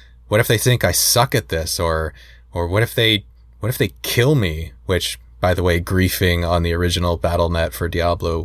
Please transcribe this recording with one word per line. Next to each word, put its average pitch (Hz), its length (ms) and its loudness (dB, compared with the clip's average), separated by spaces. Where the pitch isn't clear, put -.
what 104 120 2
if 120 80 0
they 113 100 2
think 123 260 2
I 90 80 2
suck - 420 2
at 117 140 -2
this, 82 300 -4
or, 80 340 -2
or 85 140 -4
what 95 160 0
if - 120 -4
they, 110 300 2
what 107 80 -4
if 123 100 -4
they 113 140 0
kill 127 320 2
me?" 80 380 -2
Which, - 320 -2
by 90 140 2
the 87 80 -2
way, 87 180 2
griefing 90 680 0
on 85 140 2
the 85 100 0
original 87 440 0
Battle 85 340 0
net 82 220 -2
for 85 160 -4
Diablo 85 560 -2